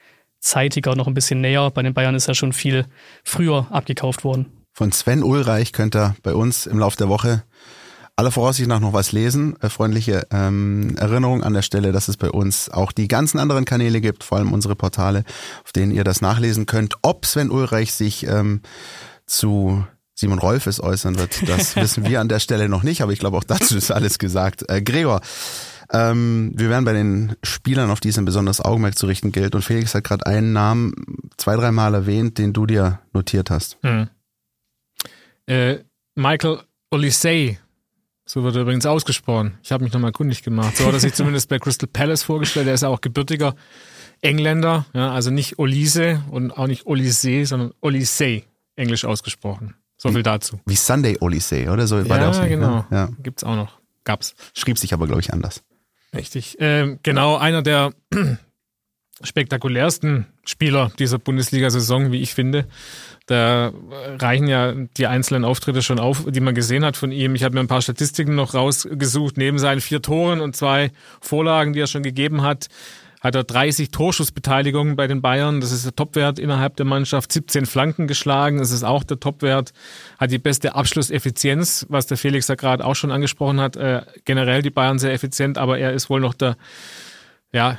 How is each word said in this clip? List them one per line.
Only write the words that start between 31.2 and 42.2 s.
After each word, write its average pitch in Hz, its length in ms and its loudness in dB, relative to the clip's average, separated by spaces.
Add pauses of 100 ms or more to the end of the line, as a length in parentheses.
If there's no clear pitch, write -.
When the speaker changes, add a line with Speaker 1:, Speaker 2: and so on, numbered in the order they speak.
Speaker 2:
zwei, 107 180 0
dreimal 110 380 2
erwähnt, 104 420 0
den 104 160 2
du 107 140 2
dir 98 340 2 (140)
notiert 95 360 0
hast. - 320 -2
Speaker 3:
Hm. 113 260 0 (1400)
Äh, 131 320 2 (360)
Michael 156 460 0 (300)
Oliseh, 147 680 0 (680)
so 131 160 -4
wird 123 140 0
er 123 60 0
übrigens 123 240 0
ausgesprochen. 120 760 0
Ich - 100 -6
habe 127 120 0
mich 113 80 -2
nochmal 120 200 0
kundig 139 300 -2
gemacht. 110 340 0
So 131 100 2
hat - 60 4
er 135 80 2
sich 131 140 2
<laughs> - 0 -
zumindest 143 340 0
bei 135 100 0
Crystal 127 320 -2
Palace 151 340 0